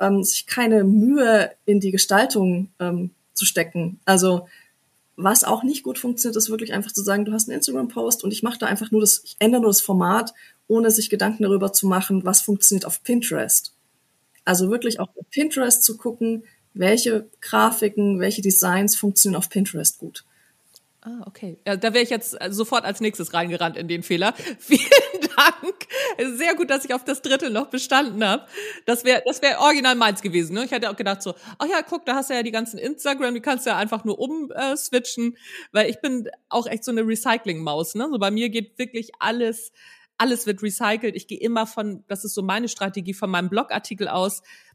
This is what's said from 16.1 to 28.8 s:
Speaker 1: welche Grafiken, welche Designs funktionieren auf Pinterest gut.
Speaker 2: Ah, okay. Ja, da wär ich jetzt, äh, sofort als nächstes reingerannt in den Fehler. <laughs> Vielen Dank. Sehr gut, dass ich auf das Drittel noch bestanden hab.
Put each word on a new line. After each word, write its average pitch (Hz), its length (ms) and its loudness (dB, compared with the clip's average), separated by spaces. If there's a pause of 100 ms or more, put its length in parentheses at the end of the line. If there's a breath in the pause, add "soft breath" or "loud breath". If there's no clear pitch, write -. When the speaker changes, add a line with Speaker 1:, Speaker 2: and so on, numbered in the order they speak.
Speaker 1:
welche 220 520 2 (140)
Grafiken, 208 800 2
welche 196 220 0
Designs 190 540 2
funktionieren 196 420 2
auf - 120 -4
Pinterest - 480 -2
gut. - 260 -16 (800 soft breath)
Speaker 2:
Ah, 233 240 -14
okay. 190 400 -14
Ja, 196 100 0
da 220 160 0
wär 240 100 4
ich 240 80 -2
jetzt, 226 300 -6
äh, 185 120 -6
sofort 226 320 0
als 202 160 -6
nächstes 208 340 -4
reingerannt 170 420 -2
in 170 120 -8
den 170 160 -4
Fehler. 185 300 0 (120)
<laughs> 254 120 -10
Vielen - 220 4 (600)
Dank. 339 960 0
Sehr 330 180 0
gut, 339 160 -2
dass 269 140 -2
ich 254 100 -4
auf 254 100 -6
das 269 180 -4
Drittel 269 280 0
noch 220 160 -2
bestanden 254 580 0
hab. 208 240 0 (380 loud breath)